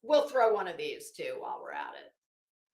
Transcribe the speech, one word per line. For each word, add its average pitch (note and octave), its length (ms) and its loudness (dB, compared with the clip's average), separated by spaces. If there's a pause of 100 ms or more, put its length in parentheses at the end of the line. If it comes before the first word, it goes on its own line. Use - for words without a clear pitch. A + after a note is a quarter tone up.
we'll C#4+ 240 4
throw A#3 260 6
one G3 140 2
of E3 100 -6
these C#3 340 -6
too C3 280 -6
while A#2+ 220 -8
we're D2 120 -12
at C#2 220 -8
it. D2+ 180 -16 (600)